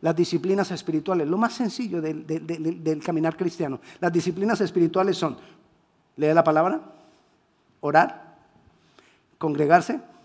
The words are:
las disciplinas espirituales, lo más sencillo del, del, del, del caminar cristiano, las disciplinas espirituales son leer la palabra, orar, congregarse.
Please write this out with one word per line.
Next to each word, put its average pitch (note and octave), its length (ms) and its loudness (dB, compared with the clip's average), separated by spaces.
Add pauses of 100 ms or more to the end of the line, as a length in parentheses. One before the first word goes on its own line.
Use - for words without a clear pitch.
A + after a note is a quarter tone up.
las D#3+ 140 0
disciplinas F3 560 0
espirituales, D#3+ 560 -2
lo F3+ 100 -2
más A#3 160 0
sencillo G3+ 480 -4
del, D#3 240 -6
del, D#3+ 200 -6
del, E3 380 -6
del D#3 180 -2
caminar D#3+ 340 -2
cristiano, E3 440 -4 (200)
las F3 120 0
disciplinas F#3+ 480 -2
espirituales F#3 560 0
son D3 220 -4 (800)
leer D3+ 180 2
la E3 100 8
palabra, E3 360 2 (1000)
orar, - 560 2 (1040)
congregarse. D#3 600 2 (240)